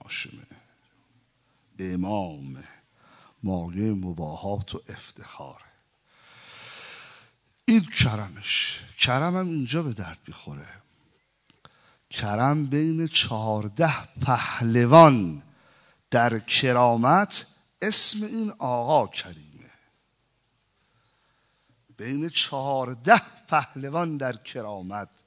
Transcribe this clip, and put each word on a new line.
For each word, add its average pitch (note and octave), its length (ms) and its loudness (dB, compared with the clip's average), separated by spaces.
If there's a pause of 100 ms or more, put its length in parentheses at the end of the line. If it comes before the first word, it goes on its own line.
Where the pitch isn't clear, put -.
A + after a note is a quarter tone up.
هاشمه، - 440 -14 (1300)
امام، F2+ 840 -6 (800)
مایه F#2+ 480 -4
مباهات F#2 840 -6
و - 140 -12
افتخاره. - 760 -18 (2000)
این A3+ 160 6
کرمش، - 960 -2 (180)
کرم D#3 400 0
هم F#3 80 -2
اینجا D#3 380 -4
به C3 100 -6
درد F2 340 -10
می‌خوره. C#2+ 400 -16 (1400)
کرم B2+ 560 0
بین D#3+ 420 -2
چهارده A2 840 -2 (280)
پهلوان A#2+ 1200 6 (680)
در A#2 280 2
کرامت، B2 1080 2 (360)
اسم G#3+ 420 2
این G#3+ 360 -6
آقا B2 480 2
کریمه. D2+ 640 -16 (2250)
بین C#3 320 -6
چهارده C3+ 920 0 (260)
پهلوان D3 680 -4
در C3 160 -4
کرامت G#2 760 -12 (180)